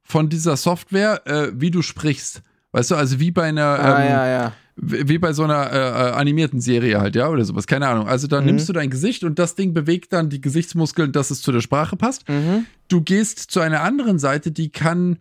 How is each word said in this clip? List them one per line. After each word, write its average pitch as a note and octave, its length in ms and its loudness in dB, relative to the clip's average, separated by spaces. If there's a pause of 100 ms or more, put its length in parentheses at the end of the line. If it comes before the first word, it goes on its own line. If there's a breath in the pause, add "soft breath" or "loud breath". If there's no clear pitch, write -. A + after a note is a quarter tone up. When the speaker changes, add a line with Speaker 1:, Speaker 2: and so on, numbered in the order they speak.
Speaker 1:
von D#3+ 260 2
dieser D#3+ 280 0
Software, F#3+ 680 0
äh, D3 280 -2
wie D3 160 0
du F3 100 0
sprichst. - 600 -4 (300)
Weißt - 180 0
du, F3 60 2
also C3+ 240 0
wie E3 100 2
bei E3+ 140 2
einer, D#3 200 0
Speaker 2:
Ah, C#3+ 380 4
Speaker 1:
ähm, C#3 80 2
Speaker 2:
ja, C3+ 160 2
ja. B2 260 0 (240 soft breath)
Speaker 1:
wie, C3+ 320 -2
wie D#3+ 100 4
bei E3 140 0
so D3+ 120 0
einer, D3 280 0
äh, C#3 60 2
äh, B2 340 0
animierten C#3+ 480 0
Serie A#2 400 2
halt, G2+ 160 0
ja, B2 120 2
oder C#3+ 180 2
sowas, G2+ 200 -4
keine C#3 220 0
Ahnung. A2 180 0
Also C3 200 -2
dann C#3+ 160 0
Speaker 2:
Mhm. C#3+ 80 4
Speaker 1:
nimmst D#3 180 2
du G3 60 -2
dein D3+ 160 -2
Gesicht E3+ 340 -4
und D#3 140 -2
das E3+ 160 0
Ding F#3+ 180 -2
bewegt E3 400 -2
dann E3 160 0
die C#3 140 -8
Gesichtsmuskeln, D#3 720 0
dass D3 180 0
es C#3 100 -8
zu - 120 -2
der A#2+ 100 2
Sprache D3 340 -2
passt. B3+ 320 -4
Speaker 2:
Mhm. E3 380 0 (220 loud breath)
Speaker 1:
Du F3+ 120 4
gehst G3 380 0
zu - 220 -4
einer D#3+ 200 0
anderen A3 380 0
Seite, C#3+ 320 0
die D#3 200 -4
kann F3 500 0